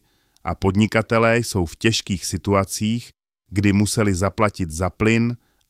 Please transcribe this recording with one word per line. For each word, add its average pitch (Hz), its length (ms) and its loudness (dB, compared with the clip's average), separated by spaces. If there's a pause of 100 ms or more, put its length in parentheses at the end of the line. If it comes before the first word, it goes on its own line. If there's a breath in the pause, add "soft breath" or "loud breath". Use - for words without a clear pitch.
(440)
a 85 120 -4
podnikatelé 113 840 2
jsou 107 280 -2
v - 100 -8
těžkých 110 500 -2
situacích, 101 840 -2 (420)
kdy 101 220 4
museli 104 420 2
zaplatit 95 560 -2
za 87 180 -4
plyn 113 480 0 (320)